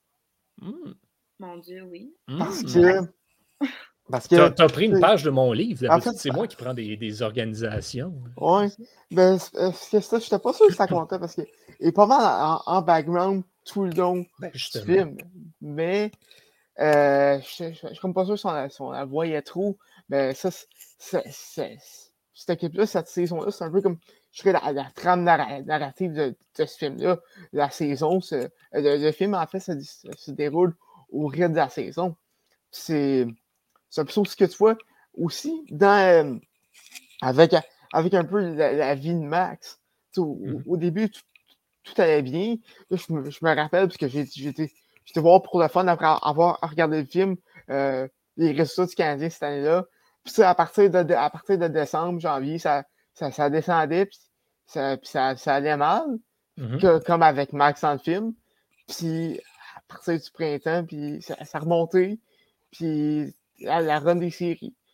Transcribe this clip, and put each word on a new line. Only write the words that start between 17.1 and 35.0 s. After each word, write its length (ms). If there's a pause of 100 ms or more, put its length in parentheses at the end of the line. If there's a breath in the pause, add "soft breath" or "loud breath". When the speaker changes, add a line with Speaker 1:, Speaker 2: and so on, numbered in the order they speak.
Speaker 3:
je, 300
je, 100
je 60
suis 120
comme 140
pas 120
sûr 120
si 80
on 60
la, 180
si 120
on 100
la 140
voyait 360
trop. 360 (320 soft breath)
Mais 240
ça, 180
c'est, 160 (320)
c'est, 320
c'est, 460 (560)
cette 160
équipe-là, 360
cette 220
saison-là, 440
c'est 120
un 80
peu 100
comme, 160 (360 soft breath)
je 100
dirais, 200
la, 100
la 180
trame 320
narra-, 380
narrative 520
de, 220 (240)
de 60
ce 120
film-là. 420 (340 loud breath)
La 160
saison, 520
se, 140
euh, 140 (240 soft breath)
le, 240
le 160
film, 200
en 140
fait, 140
se, 200
se, 260 (100)
se 140
déroule 440 (340 soft breath)
au 180
rythme 240
de 60
la 120
saison. 460 (560)
C'est, 560 (640)
c'est 120
un 40
peu 60
ça 100
aussi 140
que 100
tu 120
vois 180 (380 soft breath)